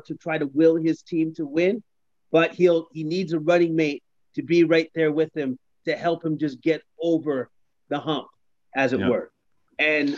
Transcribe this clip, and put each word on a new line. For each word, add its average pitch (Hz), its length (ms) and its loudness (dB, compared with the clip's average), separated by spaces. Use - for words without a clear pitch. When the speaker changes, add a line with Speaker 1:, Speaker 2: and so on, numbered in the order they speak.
Speaker 1:
to 156 80 -10
try 160 220 -6
to 156 120 -2
will 160 280 4
his 160 260 -2
team 160 340 -4
to 160 100 -6
win, 180 360 0
but 165 220 2
he'll, 170 400 2
he 156 100 -10
needs 160 300 -4
a 170 60 -2
running 170 360 2
mate 151 280 -2
to 147 80 -6
be 165 220 4
right 165 300 2
there 160 160 0
with 156 240 -2
him 135 240 -4
to 156 100 -2
help 165 260 -4
him 156 140 -2
just 143 240 -4
get 156 220 0
over 156 480 -2
the 143 100 -4
hump, 143 280 -6
as 131 160 0
it 127 80 -2
Speaker 2:
Yeah. - 80 0
Speaker 1:
were. 113 220 -2
And 147 400 0